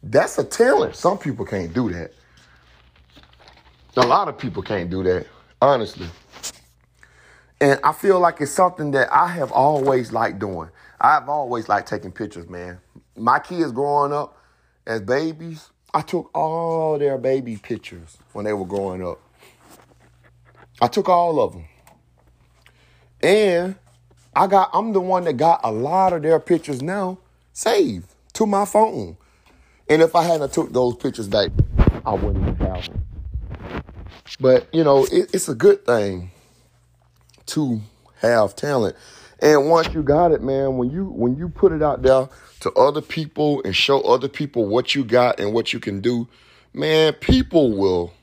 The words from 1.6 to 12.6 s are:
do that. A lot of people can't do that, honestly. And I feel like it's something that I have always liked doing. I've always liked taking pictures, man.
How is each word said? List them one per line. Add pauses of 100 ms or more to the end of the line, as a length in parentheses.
do
that. (1800)
A
lot
of
people
can't
do
that, (340)
honestly. (1500)
And
I
feel
like
it's
something
that
I
have
always
liked
doing. (320)
I've
always
liked
taking
pictures,
man. (380)